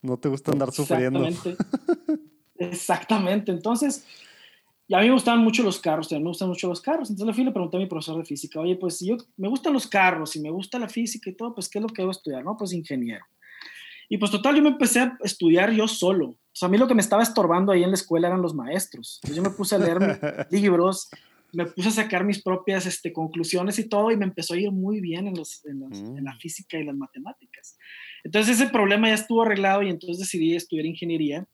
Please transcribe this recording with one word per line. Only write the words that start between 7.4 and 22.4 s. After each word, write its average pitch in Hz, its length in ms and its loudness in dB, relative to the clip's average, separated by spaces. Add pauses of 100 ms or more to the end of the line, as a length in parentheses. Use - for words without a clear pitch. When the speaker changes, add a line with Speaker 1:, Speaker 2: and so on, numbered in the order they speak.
Speaker 2:
y 254 40 2
le 262 60 0
pregunté 180 260 -2
a - 20 0
mi 190 60 -2
profesor 160 320 -6
de 165 60 -6
física, 156 360 -10
"Oye, 180 160 0
pues 180 220 -4
si 180 100 -6
yo, 233 80 0 (220)
me 190 100 -4
gustan 277 240 0
los 262 140 0
carros 175 500 2
y 156 40 -6
me 151 100 -6
gusta 190 280 -6
la 226 100 -6
física 233 420 -6
y 185 40 -12
todo, 233 200 -10
pues 185 160 -8
¿qué 208 80 -6
es 214 40 -4
lo 226 60 -4
que 220 140 -6
debo 185 80 0
estudiar?" 139 340 -8
"No, 214 140 -4
pues 196 160 -6
ingeniero." 127 500 -6 (880)
Y 208 80 0
pues 202 120 2
total, 240 260 2
yo 302 60 6
me 302 60 8
empecé 254 320 2
a 254 220 0
estudiar 180 500 4
yo 214 160 4
solo. 180 420 2
O - 60 -20 (160)
sea, - 160 -4
a - 20 2
mí 196 60 6
lo 254 100 6
que 247 80 4
me 214 60 8
estaba 208 220 4
estorbando 196 500 4
ahí 175 100 6
en 180 80 4
la 196 40 2
escuela 165 340 2
eran 185 140 2
los 165 120 -2
maestros. 147 680 -6
Entonces 147 200 -6
yo - 80 -
me 190 60 -12
puse 202 200 -2
a - 20 4
leer 170 200 4
Speaker 1:
<laughs> 180 520 -2
Speaker 2:
libros, 185 580 4 (440)
me 170 140 -2
puse 185 220 -2
a 214 40 2
sacar 208 320 0
mis 202 180 0